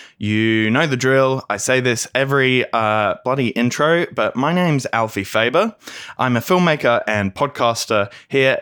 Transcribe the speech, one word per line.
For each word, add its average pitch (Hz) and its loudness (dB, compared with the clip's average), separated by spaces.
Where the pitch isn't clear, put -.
You 110 0
know 151 2
the 131 -2
drill. 131 2
I 104 -4
say 127 0
this 123 -2
every, 131 2
uh, 107 0
bloody 127 -2
intro, 151 0
but - -4
my 139 0
name's 170 0
Alfie 110 -2
Faber. 131 0
I'm 123 0
a 117 2
filmmaker 151 2
and 104 -2
podcaster 117 -2
here 135 2